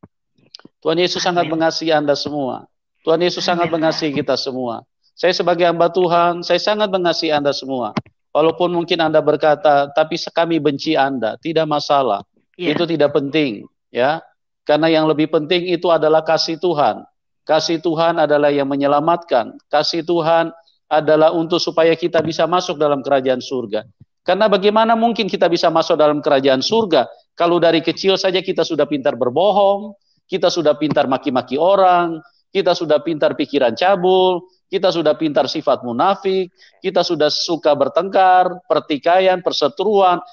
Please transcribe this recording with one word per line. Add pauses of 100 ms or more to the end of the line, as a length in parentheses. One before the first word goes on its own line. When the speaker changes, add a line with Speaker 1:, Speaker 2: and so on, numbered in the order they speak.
(800)
Speaker 1:
Tuhan
Yesus
sangat
Speaker 2:
Amin.
Speaker 1:
mengasihi
Anda
semua. (400)
Tuhan
Yesus
sangat
Speaker 2:
Amin.
Speaker 1:
mengasihi
kita
semua. (280)
Saya
sebagai
hamba
Tuhan,
saya
sangat
mengasihi
Anda
semua. (400)
Walaupun
mungkin
Anda
berkata,
"Tapi (160)
kami
benci
Anda."
Tidak
masalah. (320)
Speaker 2:
Iya.
Speaker 1:
Itu
tidak
penting, (240)
ya. (400)
Karena
yang
lebih
penting
itu
adalah
kasih
Tuhan. (400)
Kasih
Tuhan
adalah
yang
menyelamatkan. (100)
Kasih
Tuhan (320)
adalah
untuk
supaya
kita
bisa
masuk
dalam
kerajaan
surga. (400)
Karena
bagaimana
mungkin
kita
bisa
masuk
dalam
kerajaan
surga (260)
kalau
dari
kecil
saja
kita
sudah
pintar
berbohong, (320)
kita
sudah
pintar
maki-maki
orang, (320)
kita
sudah
pintar
pikiran
cabul, (240)
kita
sudah
pintar
sifat
munafik, (260)
kita
sudah
suka
bertengkar,
pertikaian,
perseteruan, (120)